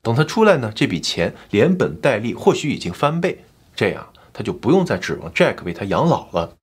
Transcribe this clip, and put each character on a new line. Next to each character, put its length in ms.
等 120
他 100
出 200
来 140
呢， 160
这 120
笔 140
钱 340
连 260
本 240
带 180
利 140
或 220
许 160
已 80
经 140
翻 280
倍， 240
这 140
样 160
他 100
就 80
不 200
用 160
再 100
指 240
望 120
Jack 320
为 100
他 100
养 240
老 240
了。 300